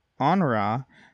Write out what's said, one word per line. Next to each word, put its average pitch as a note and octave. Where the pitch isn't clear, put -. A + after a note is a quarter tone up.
Onra C3